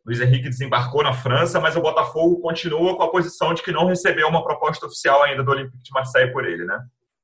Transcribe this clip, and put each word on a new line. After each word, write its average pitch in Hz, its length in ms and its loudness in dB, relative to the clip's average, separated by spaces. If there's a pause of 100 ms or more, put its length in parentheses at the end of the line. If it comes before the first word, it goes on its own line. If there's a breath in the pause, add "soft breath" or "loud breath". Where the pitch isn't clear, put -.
Luiz 117 140 -4
Henrique 127 300 2
desembarcou 127 540 -2
na 135 100 0
França, 151 480 0
mas 156 160 0
o 170 40 0
Botafogo 160 600 2
continua 170 560 -2
com 180 60 0
a 165 80 0
posição 165 420 0
de - 100 -6
que 180 80 -4
não 160 140 0
recebeu 180 420 0
uma 165 160 0
proposta 151 440 -4
oficial 143 360 2
ainda 139 180 0
do 131 100 0
Olympique - 320 -6
de - 80 -20
Marseille 127 420 0
por 127 120 -4
ele, 87 200 -6
né? 101 120 -4 (460)